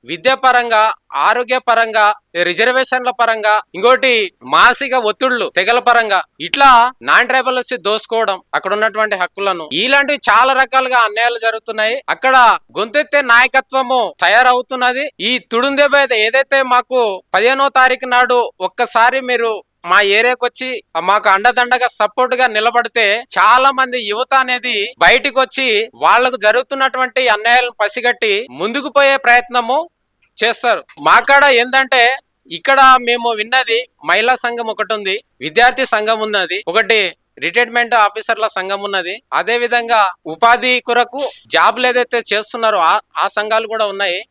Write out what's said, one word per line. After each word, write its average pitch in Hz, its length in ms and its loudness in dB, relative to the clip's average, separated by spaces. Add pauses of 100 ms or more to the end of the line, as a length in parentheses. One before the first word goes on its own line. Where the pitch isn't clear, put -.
విద్య 175 240 -2 (100)
పరంగా, 240 380 2 (460)
ఆరోగ్య 240 320 0 (100)
పరంగా, 220 360 2 (420)
రిజర్వేషన్ల 247 720 -2
పరంగా, 220 340 0 (240)
ఇంకోటి 254 340 2 (440)
మానసిక 240 400 2 (160)
ఒత్తిళ్లు 247 360 -2 (120)
తెగల 220 280 2
పరంగా, 226 320 2 (280)
ఇట్లా 277 220 2 (400)
నాన్ 202 220 2
ట్రైబల్ 254 300 -2
వచ్చి 247 160 -8 (100)
దోసుకోవడం 214 520 -2 (180)
అక్కడ 190 200 -4
ఉన్నటువంటి 214 440 -2
హక్కులను, 180 460 -4 (160)
ఇలాంటివి 277 460 0
చాలా 240 300 4
రకాలుగా 262 480 0
అన్యాయాలు 233 380 -2
జరుగుతున్నాయి. 220 500 -4 (200)
అక్కడ 262 200 0 (440)
గొంతెత్తే 285 520 -2
నాయకత్వము 254 680 0 (240)
తయారవుతున్నది. 247 800 0 (240)
ఈ 247 40 0 (200)
తుడుందెబ్బ 277 500 2 (240)
ఏదైతే 269 340 0 (140)
మాకు 247 260 -2 (360)
పదిహేనో 269 320 2 (100)
తారీఖు 262 360 0
నాడు 247 240 2 (300)
ఒక్కసారి 240 520 0 (100)
మీరు 233 200 -2 (420)
మా 202 100 4 (160)
ఏరియాకి 247 300 0
వచ్చి 262 220 -8 (400)
మాకు 214 260 2
అండదండగా 240 540 0 (100)
సపోర్ట్ 247 420 -2
గా 254 60 2 (100)
నిలబడితే 226 480 -2 (320)
చాలా 247 420 4
మంది 254 180 -2 (120)
యువత 240 240 -2 (100)
అనేది 247 320 -4 (300)
బయటకు 254 380 2
వచ్చి 262 240 -2 (360)
వాళ్లకు 247 320 2 (100)
జరుగుతున్నటువంటి 254 800 -2 (140)
అన్యాయాలను 240 440 0
పసిగట్టి 233 520 -2 (260)
ముందుకు 247 300 -6 (100)
పోయే 269 260 2
ప్రయత్నము 240 540 0 (600)
చేస్తారు. 220 400 -2 (260)
మా 175 100 6 (100)
కాడ 277 180 4 (140)
ఏందంటే 254 420 0 (560)
ఇక్కడ 269 240 0 (280)
మేము 240 200 -2 (120)
విన్నది 233 360 -2 (320)
మహిళా 214 320 2
సంఘం 233 320 -6
ఒకటి 202 220 -6
ఉంది, 196 200 -6 (280)
విద్యార్థి 240 500 2
సంఘం 220 320 0
ఉన్నది, 190 320 -4 (140)
ఒకటి 220 260 0 (480)
రిటైర్మెంట్ 233 500 -2 (120)
ఆఫీసర్ల 220 400 -4 (100)
సంఘం 196 300 -6
ఉన్నది, 190 280 -6 (240)
అదే 202 240 -2
విధంగా 233 380 0 (320)
ఉపాధి 233 400 2 (140)
కొరకు 240 340 -2 (340)
జాబ్లు 220 360 2
ఏదైతే 240 300 -2 (100)
చేస్తున్నారో 214 480 -2 (100)
ఆ, 180 60 4 (280)
ఆ 190 40 0 (100)
సంఘాలు 220 360 -2
కూడా 220 200 -2
ఉన్నాయి. 196 260 -4 (120)